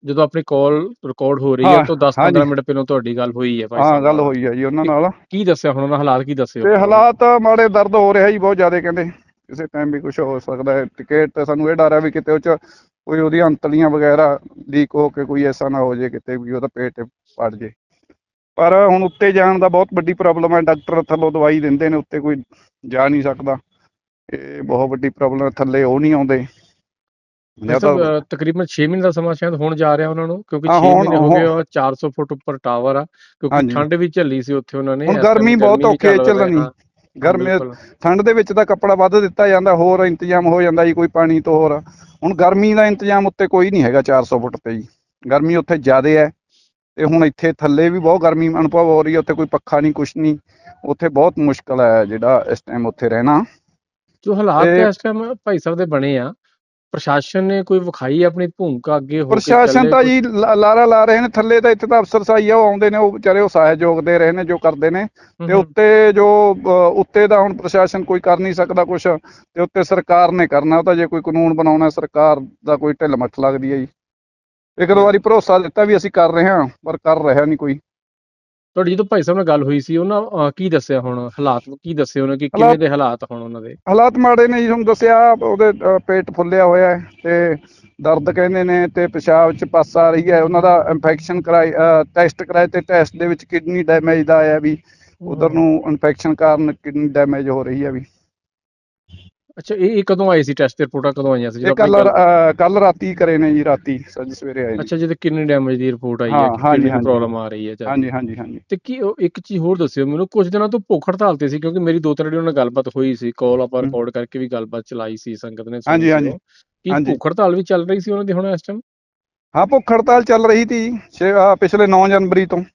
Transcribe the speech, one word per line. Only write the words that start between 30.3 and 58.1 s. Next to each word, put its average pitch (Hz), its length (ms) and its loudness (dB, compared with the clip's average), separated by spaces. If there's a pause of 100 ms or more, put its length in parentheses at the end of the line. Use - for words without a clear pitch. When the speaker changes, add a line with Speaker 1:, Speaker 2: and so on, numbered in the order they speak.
Speaker 1:
ਕਿਉਂਕਿ 156 220 -6
Speaker 2:
ਹਾਂ, 170 120 4
Speaker 1:
ਛੇ 180 60 4
Speaker 2:
ਹੁਣ 180 120 6
Speaker 1:
ਮਹੀਨੇ 196 160 0
ਹੋ 151 140 2
ਗਏ, 165 160 4
Speaker 2:
ਉਹ 160 120 0
Speaker 1:
ਉਹ 165 140 -4
ਚਾਰ 135 240 -2
ਸੌ 151 140 -8
ਫੁੱਟ 143 220 -8
ਉੱਪਰ 139 260 -10
ਟਾਵਰ 123 380 -4
ਆ, 143 100 -4 (340)
ਕਿਉਂਕਿ 139 160 -4
Speaker 2:
ਹਾਂਜੀ। 127 200 0
Speaker 1:
ਠੰਡ 151 180 0
ਵੀ 175 140 -2
ਝੱਲੀ 143 340 -2
ਸੀ 135 120 -6
ਉੱਥੇ 139 240 -6
ਉਹਨਾਂ 135 200 -4
ਨੇ। 151 100 -4
Speaker 2:
ਹੁਣ 196 100 0
Speaker 1:
ਇਸ - 60 0
ਟਾਈਮ 214 120 4
Speaker 2:
ਗਰਮੀ 226 200 2
ਬਹੁਤ 214 240 4
Speaker 1:
ਗਰਮੀ - 100 2
ਵੀ - 60 2
Speaker 2:
ਔਖੀ - 120 0
ਹੈ 202 80 6
Speaker 1:
ਚੱਲ 175 100 2
ਰਹੀ 202 140 2
Speaker 2:
ਝੱਲਣੀ। 180 180 0
Speaker 1:
ਹਾਂ, 127 140 -4 (520)
Speaker 2:
ਗਰਮੀ, 185 220 0
Speaker 1:
ਬਿਲਕੁਲ। 147 300 -4 (280)
Speaker 2:
ਠੰਡ 180 180 0
ਦੇ 226 120 2
ਵਿੱਚ 214 200 0
ਤਾਂ 208 120 2
ਕੱਪੜਾ 196 300 2
ਵੱਧ 185 240 4
ਦਿੱਤਾ 202 280 0
ਜਾਂਦਾ, 185 280 4
ਹੋਰ 185 300 2
ਇੰਤਜ਼ਾਮ 175 400 -2
ਹੋ 175 160 2
ਜਾਂਦਾ 170 240 2
ਜੀ 165 80 2
ਕੋਈ 170 140 0
ਪਾਣੀ 160 340 0
ਤੋਂ 165 120 0
ਹੋਰ। 156 280 0 (420)
ਹੁਣ 180 120 -2
ਗਰਮੀ 196 380 2
ਦਾ 214 140 4
ਇੰਤਜ਼ਾਮ 202 400 0
ਉੱਤੇ 190 200 -2
ਕੋਈ 185 240 2
ਨਹੀਂ 180 120 2
ਹੈਗਾ 135 180 2
ਚਾਰ 131 220 2
ਸੌ 120 160 -2
ਫੁੱਟ 117 180 -8
ਤੇ 113 180 -10
ਜੀ। 107 120 -12 (440)
ਗਰਮੀ 156 240 0
ਉੱਥੇ 165 220 -2
ਜ਼ਿਆਦੇ 135 400 2
ਹੈ 151 140 2 (640)
ਤੇ 151 80 -4
ਹੁਣ 160 220 2
ਇੱਥੇ 160 320 -2
ਥੱਲੇ 151 320 2
ਵੀ 180 100 -2
ਬਹੁਤ 165 220 2
ਗਰਮੀ 160 260 0
ਅਨੁਭਵ 165 380 0
ਹੋ 156 180 2
ਰਹੀ 156 100 -2
ਹੈ। 160 60 2
ਉੱਥੇ 151 140 -4
ਕੋਈ 151 180 -4
ਪੱਖਾ 147 280 -2
ਨਹੀਂ, 151 140 0
ਕੁਛ 147 240 -6
ਨਹੀਂ। 156 200 -2 (480)
ਉੱਥੇ 143 240 -4
ਬਹੁਤ 151 300 2
ਮੁਸ਼ਕਲ 139 420 -2
ਹੈ 113 240 4
ਜਿਹੜਾ 113 460 0
ਇਸ 117 100 -4
ਟਾਈਮ 120 240 -8
ਉੱਥੇ 113 240 -4
ਰਹਿਣਾ। 139 360 2 (800)
Speaker 1:
ਜੋ 202 100 -2
ਹਾਲਾਤ 180 280 0
Speaker 2:
ਤੇ 175 120 4
Speaker 1:
ਤੇ 185 140 4
ਇਸ 190 140 -6
ਟਾਈਮ 226 400 -6
ਭਾਈ 202 140 -4
ਸਾਹਿਬ 170 200 -6
ਦੇ 180 80 -2
ਬਣੇ 139 320 -2
ਆ, 131 160 -6 (580)
ਪ੍ਰਸ਼ਾਸਨ 147 520 -4
ਨੇ 196 200 -2
ਕੋਈ 185 160 0
ਵਿਖਾਈ 165 440 -4